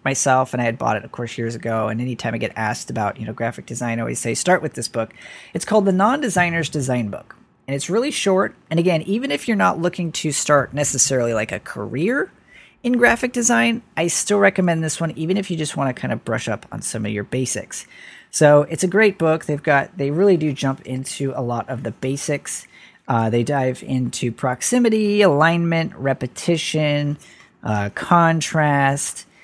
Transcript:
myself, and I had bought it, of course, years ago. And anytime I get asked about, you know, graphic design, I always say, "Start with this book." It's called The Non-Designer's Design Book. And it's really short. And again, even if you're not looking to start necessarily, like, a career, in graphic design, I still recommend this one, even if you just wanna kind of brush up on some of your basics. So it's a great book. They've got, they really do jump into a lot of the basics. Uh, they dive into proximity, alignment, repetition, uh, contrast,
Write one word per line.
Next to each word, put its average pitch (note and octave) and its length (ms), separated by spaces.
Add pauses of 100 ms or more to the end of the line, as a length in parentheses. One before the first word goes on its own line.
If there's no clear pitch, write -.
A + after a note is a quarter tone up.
myself, C3 480
and B2 80
I A#2+ 60
had A#2 100
bought A2 220
it, F#2+ 80
of - 60
course, A#2+ 260
years A#2 160
ago. A2+ 340
And A2 100
anytime B2 360
I A2+ 40
get A#2+ 180
asked G#2+ 340
about, G#2+ 280
you A2 60
know, A2+ 80
graphic - 320
design, A#2 340
I A#2 40
always A#2+ 180
say, A#2 140
"Start F3 260
with D3+ 140
this A#2+ 140
book." A2+ 260 (400)
It's F3+ 100
called G#3 220
The G3 60
Non-Designer's F#3 760
Design B2+ 400
Book. - 280 (300)
And C#3 80
it's C#3 140
really A#3 220
short. F#3+ 440 (160)
And D#3+ 80
again, E3+ 240
even A#3+ 280
if - 180
you're A3 80
not F#3 240
looking E3+ 320
to - 180
start C#3 440
necessarily, C3+ 580
like, A2 200
a F#2 60
career, E3 720 (560)
in A#3+ 60
graphic A#3+ 400
design, A#3 500 (140)
I E3 100
still G3+ 320
recommend F3+ 460
this - 160
one, D#3+ 160
even E3 200
if G3 140
you E3+ 60
just D#3 200
wanna C3+ 160
kind B2+ 200
of A#2+ 120
brush A#2 240
up G#2 220
on A2 120
some A2 220
of G#2 60
your G#2 140
basics. - 600 (460)
So D3 400
it's D#3+ 140
a F#3 40
great G3+ 300
book. D#3+ 280
They've D3 140
got, C#3+ 380
they C#3+ 140
really F#3 240
do D3+ 160
jump E3 300
into C3+ 520
a C3 80
lot A#2+ 260
of A#2+ 140
the A#2+ 80
basics. C#3 760 (440)
Uh, A2+ 200
they A#2 140
dive C3 400
into B2+ 480
proximity, G#3 880
alignment, E3 760
repetition, D3 1200 (460)
uh, G2+ 320
contrast, D3+ 1300 (180)